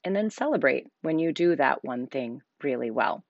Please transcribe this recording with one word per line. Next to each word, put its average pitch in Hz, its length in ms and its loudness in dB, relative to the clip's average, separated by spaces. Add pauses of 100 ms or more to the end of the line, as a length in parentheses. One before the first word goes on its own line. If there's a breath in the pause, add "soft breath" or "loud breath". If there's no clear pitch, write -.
And 190 120 0
then 214 140 0
celebrate 214 560 0 (160)
when 160 160 0
you 165 140 2
do 170 240 4
that 135 280 2
one 127 220 -6
thing 120 340 -6 (220)
really 123 280 -2
well 113 400 -2